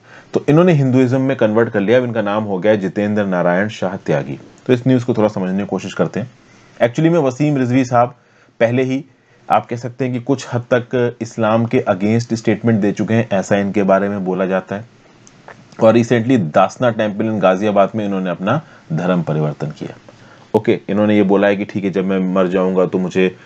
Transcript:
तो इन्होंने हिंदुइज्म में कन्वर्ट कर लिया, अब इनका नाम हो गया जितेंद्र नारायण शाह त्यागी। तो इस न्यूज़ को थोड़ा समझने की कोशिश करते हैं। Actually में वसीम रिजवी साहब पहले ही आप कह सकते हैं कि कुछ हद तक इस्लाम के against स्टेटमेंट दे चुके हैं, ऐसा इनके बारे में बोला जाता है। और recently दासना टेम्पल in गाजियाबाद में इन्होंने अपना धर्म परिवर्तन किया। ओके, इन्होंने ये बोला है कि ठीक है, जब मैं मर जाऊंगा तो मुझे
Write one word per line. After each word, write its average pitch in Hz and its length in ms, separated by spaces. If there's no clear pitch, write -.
तो - 160
इन्होंने 170 240
हिंदुइज्म 131 480
में 135 160
कन्वर्ट 113 320
कर 107 100
लिया, 104 180
अब 127 60
इनका 117 180
नाम 104 220
हो 101 160
गया 104 160
जितेंद्र 104 500
नारायण 90 440
शाह 95 260
त्यागी। 71 440
तो 123 60
इस 123 140
न्यूज़ 127 180
को 123 80
थोड़ा 107 140
समझने 95 320
की 101 60
कोशिश 95 280
करते 85 260
हैं। 123 120
Actually 139 300
में 170 80
वसीम 143 380
रिजवी 127 280
साहब 123 300
पहले 120 240
ही 131 220
आप 107 160
कह - 100
सकते 120 300
हैं 123 80
कि 127 60
कुछ 123 340
हद 120 80
तक 120 480
इस्लाम 113 440
के 127 240
against 107 440
स्टेटमेंट 113 480
दे 101 100
चुके 101 220
हैं, 113 180
ऐसा 98 260
इनके 101 260
बारे 95 260
में 101 160
बोला 92 200
जाता 95 300
है। 107 100
और 113 140
recently 120 420
दासना 98 500
टेम्पल 110 360
in 110 160
गाजियाबाद 95 540
में 110 100
इन्होंने 95 240
अपना 95 320
धर्म 87 280
परिवर्तन 76 500
किया। - 260
ओके, 107 240
इन्होंने 104 260
ये 104 80
बोला 98 240
है 101 80
कि 101 100
ठीक 101 180
है, 98 60
जब 92 160
मैं 95 140
मर 95 140
जाऊंगा 92 380
तो 87 140
मुझे 92 360